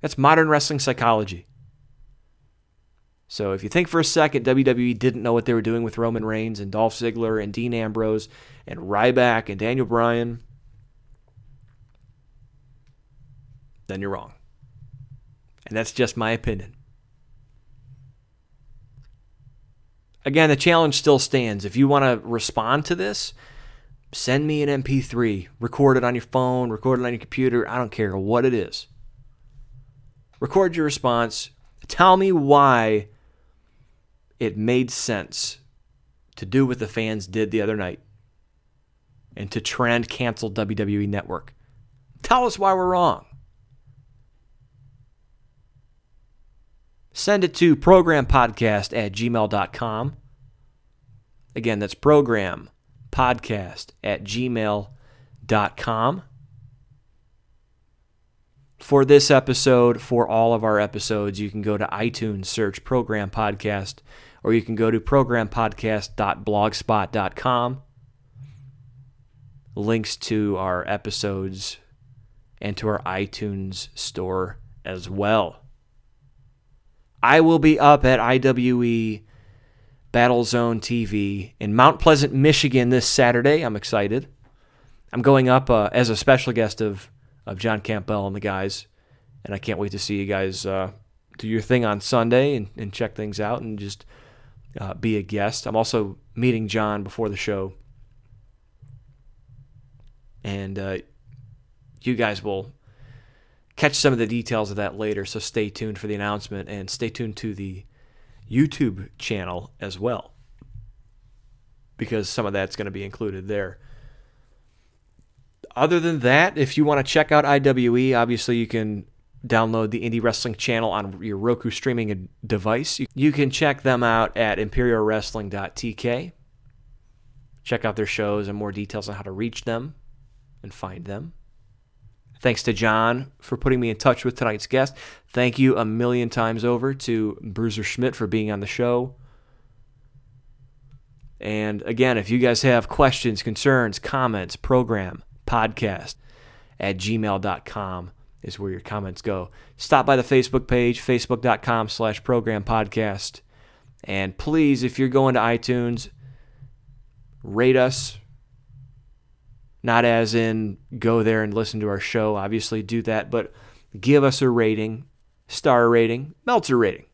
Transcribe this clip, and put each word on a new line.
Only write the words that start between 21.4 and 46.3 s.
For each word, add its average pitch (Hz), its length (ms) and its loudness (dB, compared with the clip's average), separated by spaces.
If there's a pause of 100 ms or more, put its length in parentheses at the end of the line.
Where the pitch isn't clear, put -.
If 98 100 -8
you 135 140 4
wanna 135 300 4
respond 117 680 -2
to 175 100 -2
this, 185 400 -6 (800)
send 139 340 0
me 151 160 0
an 143 60 0
M 139 160 -2
P 135 160 0
three. 117 480 -2 (100)
Record 131 380 4
it 123 80 2
on 123 100 0
your 117 80 -4
phone, 127 480 -2
record 123 300 0
it 127 40 -4
on 120 80 -2
your 117 60 -6
computer. 123 500 0
I 117 80 -6
don't 123 140 -4
care 98 260 -2
what 110 280 0
it 127 100 4
is. - 320 -6 (1500)
Record 175 360 2
your 160 80 0
response. 120 680 -2 (380)
Tell 185 280 6
me 190 140 2
why 135 800 6 (1300)
it 107 180 -4
made 120 320 0
sense - 680 -6 (800)
to 98 100 -12
do 131 180 2
what 123 140 -2
the 110 80 -6
fans 110 400 -4
did 101 240 -2
the 110 100 0
other 107 140 -2
night 95 240 -6 (1400)
and 101 140 -12
to 113 100 -4
trend 120 480 -2
cancel 117 400 -6
W 104 280 -4
W 101 240 -2
E 104 80 -4
Network. 92 460 -8 (680)
Tell 247 240 4
us 220 100 -4
why 190 160 2
we're 185 140 2
wrong. 175 380 2 (4000)